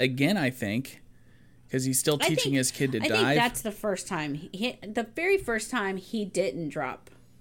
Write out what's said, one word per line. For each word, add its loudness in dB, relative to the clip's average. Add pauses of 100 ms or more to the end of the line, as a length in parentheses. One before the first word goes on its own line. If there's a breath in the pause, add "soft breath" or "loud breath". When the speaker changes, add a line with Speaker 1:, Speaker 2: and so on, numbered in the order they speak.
Speaker 1:
again, 2
I 2
think, -4 (680 soft breath)
'cause 0
he's 0
still 2
Speaker 2:
I 4
Speaker 1:
teaching 2 (100)
Speaker 2:
think, 4
Speaker 1:
his 2
kid 0
to 0
Speaker 2:
I 2
Speaker 1:
dive. 4
Speaker 2:
think 4
that's 2
the -4
first -4
time. -4
He, -10
he, -4
the -4 (120)
very 2
first -2
time -2
he -4
didn't -2
drop, -6 (300)